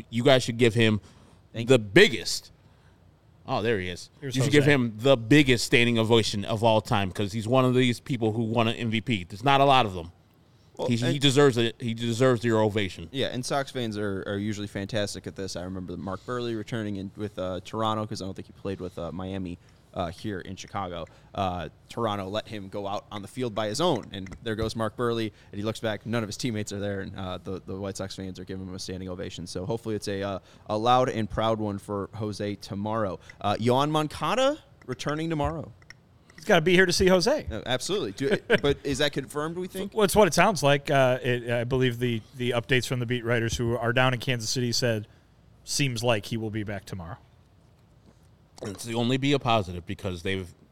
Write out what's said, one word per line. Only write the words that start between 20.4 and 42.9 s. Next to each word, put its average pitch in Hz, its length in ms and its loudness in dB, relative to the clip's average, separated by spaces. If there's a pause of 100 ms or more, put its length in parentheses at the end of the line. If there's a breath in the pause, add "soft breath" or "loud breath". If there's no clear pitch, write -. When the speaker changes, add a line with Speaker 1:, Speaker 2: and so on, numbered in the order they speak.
Speaker 2:
Chicago. 90 500 -8 (300 soft breath)
Uh, 90 340 -2 (180)
Toronto 101 400 -4
let 107 200 -6
him 101 200 -12
go 98 200 -8
out 101 240 -6
on 104 100 -10
the - 60 -14
field 123 260 -6
by 110 140 -2
his 107 120 -4
own, 151 320 0
and 95 160 -10 (140)
there 110 140 -4
goes 110 200 -4
Mark 110 220 -2
Buehrle, 117 340 -2 (200 soft breath)
and 98 80 -10
he - 20 -6
looks 110 180 -4
back, 107 280 -4
none 113 160 -2
of 101 60 -4
his 87 60 -10
teammates 107 360 -4
are 101 80 -6
there, 98 220 -4
and, 92 140 -12
uh, 92 280 -8
the, 92 240 -8
the 98 120 -8
White 98 180 -6
Sox 98 180 -8
fans 92 240 -10
are 92 40 -14
giving 95 240 -10
him 92 60 -10
a 92 60 -12
standing 92 280 -8
ovation. 90 380 -10
So 92 220 -8
hopefully 113 260 -6
it's 104 140 -6
a, 98 160 -4
uh, 98 160 -4 (280 soft breath)
a 104 80 -2
loud 123 340 4
and 107 200 -2
proud 110 300 0
one 104 180 -4
for 98 380 -6
Jose 104 400 -6
tomorrow. 101 640 -4 (200 loud breath)
Uh, 101 200 0
Yoan 127 320 2
Moncada 180 640 0 (300)
returning 151 420 -6
tomorrow. 147 420 -4 (680)
Speaker 3:
He's - 80 -20
gotta 180 160 6
be 175 120 4
here 185 140 8
to 175 60 0
see 196 120 2
Jose. 185 460 4
Speaker 2:
No, 110 160 -6
absolutely. 127 460 -2
Do, 135 220 0 (120)
Speaker 3:
<laughs> 226 160 4
Speaker 2:
but 143 200 4
is 139 140 -2
that 147 160 2
confirmed, 151 460 -6
we 185 80 -6
think? 190 260 -8
Speaker 3:
Well, 214 120 4
it's 175 100 0
what 208 120 8
it 147 60 2
sounds 175 300 4
like. 143 260 2
Uh, 131 320 4
it, 123 300 -2
I 120 140 0
believe 127 340 0
the, 120 200 0 (180)
the 123 200 -2
updates 120 300 2
from 127 120 -2